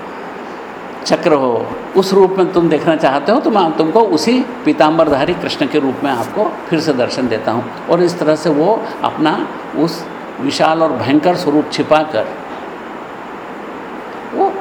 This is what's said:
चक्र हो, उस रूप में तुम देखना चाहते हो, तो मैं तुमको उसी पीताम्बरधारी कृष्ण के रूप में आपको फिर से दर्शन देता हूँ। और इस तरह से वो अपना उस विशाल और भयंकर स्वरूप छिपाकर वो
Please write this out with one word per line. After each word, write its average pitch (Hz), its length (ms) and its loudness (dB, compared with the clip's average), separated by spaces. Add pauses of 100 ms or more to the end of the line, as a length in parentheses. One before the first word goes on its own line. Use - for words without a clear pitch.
(1040)
चक्र 160 280 2
हो, 123 320 2 (320)
उस 190 160 2
रूप 190 240 6
में 175 160 2
तुम 170 160 4
देखना 156 280 2
चाहते 143 340 2
हो, 254 80 4
तो - 120 2
मैं 185 220 4
तुमको 160 360 0
उसी 220 300 2 (260)
पीताम्बरधारी 156 680 4
कृष्ण 147 320 -4
के 151 120 0
रूप 135 240 0
में 143 80 0
आपको 131 400 0 (180)
फिर 165 100 2
से 147 160 0
दर्शन 123 320 0
देता 110 240 -2
हूँ। 117 120 0 (260)
और 175 140 4
इस 170 160 0
तरह 156 180 2
से 175 140 0
वो 165 280 2 (240)
अपना 156 340 0 (400)
उस 165 260 -2 (380)
विशाल 156 420 2
और 156 100 2
भयंकर 143 440 2
स्वरूप 151 340 0
छिपाकर 151 560 2 (2000)
वो 370 300 2